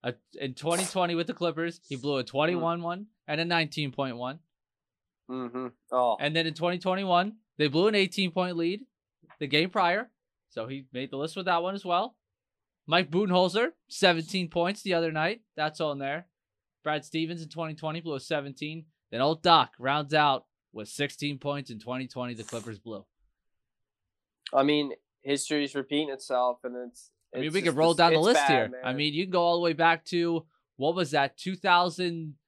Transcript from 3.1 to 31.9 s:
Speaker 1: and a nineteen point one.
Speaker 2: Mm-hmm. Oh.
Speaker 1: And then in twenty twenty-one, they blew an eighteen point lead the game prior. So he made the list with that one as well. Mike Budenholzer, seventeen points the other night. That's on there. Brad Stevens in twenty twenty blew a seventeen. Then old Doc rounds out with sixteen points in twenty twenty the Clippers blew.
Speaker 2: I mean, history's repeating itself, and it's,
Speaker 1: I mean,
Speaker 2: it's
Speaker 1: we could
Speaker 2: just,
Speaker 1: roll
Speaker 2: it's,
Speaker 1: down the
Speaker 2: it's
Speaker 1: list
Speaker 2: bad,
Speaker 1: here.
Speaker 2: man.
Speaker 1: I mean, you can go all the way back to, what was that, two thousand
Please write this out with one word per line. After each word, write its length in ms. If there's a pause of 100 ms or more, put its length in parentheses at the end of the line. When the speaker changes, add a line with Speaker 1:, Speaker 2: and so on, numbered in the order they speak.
Speaker 1:
and 140
a 40
nineteen 460
point 240
one. 240 (920)
Speaker 2:
Mm-hmm. 380 (240)
Oh. 280
Speaker 1:
And 160
then 100
in 80
twenty 240
twenty-one, 600 (200)
they 100
blew 200
an 80
eighteen 340
point 280
lead 240 (580)
the 80
game 240
prior. 400 (400)
So 160
he 260
made 160
the 80
list 180
with 120
that 160
one 100
as 100
well. 320 (680)
Mike 240
Budenholzer, 600 (200)
seventeen 600
points 340
the 100
other 180
night. 300 (160)
That's 240
on 160
there. 300 (560)
Brad 200
Stevens 380
in 80
twenty 240
twenty 280
blew 120
a 60
seventeen. 680 (260)
Then 100
old 200
Doc 380
rounds 340
out 320 (260)
with 180
sixteen 500
points 320
in 80
twenty 260
twenty 300
the 80
Clippers 360
blew. 260 (1500)
Speaker 2:
I 80
mean, 300 (300)
history's 520
repeating 360
itself, 560
and 100 (140)
it's, 220 (220)
Speaker 1:
I 40
mean, 80
Speaker 2:
it's 80
Speaker 1:
we 80
could 60
Speaker 2:
just, 100
Speaker 1:
roll 140
Speaker 2:
it's, 60
Speaker 1:
down 140
the 80
Speaker 2:
it's 60
Speaker 1:
list 140
Speaker 2:
bad, 120
Speaker 1:
here. 180
Speaker 2:
man. 140
Speaker 1:
I 100
mean, 200
you 100
can 80
go 100
all 140
the 80
way 80
back 360
to, 380 (300)
what 180
was 180
that, 260
two 180
thousand 800 (120)